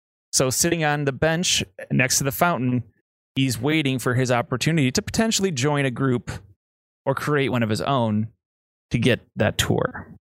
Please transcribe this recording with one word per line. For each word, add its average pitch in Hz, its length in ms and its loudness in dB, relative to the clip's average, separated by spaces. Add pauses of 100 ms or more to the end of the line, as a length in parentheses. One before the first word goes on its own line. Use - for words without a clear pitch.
(320)
So 131 180 0
sitting 170 320 0
on 147 220 0
the 139 80 0
bench 160 500 0 (300)
next 131 260 2
to 139 60 -2
the 135 80 -2
fountain, 127 500 0 (540)
he's 131 240 0
waiting 139 400 0
for 127 140 0
his 127 180 2
opportunity 131 580 0
to 202 120 -2
potentially 214 500 0
join 143 320 0
a 135 60 0
group 123 420 0 (720)
or 135 80 0
create 139 360 0
one 120 120 0
of 110 80 0
his 110 100 0
own 113 480 0 (600)
to 123 80 0
get 117 220 2 (160)
that - 200 0
tour. - 560 -2 (160)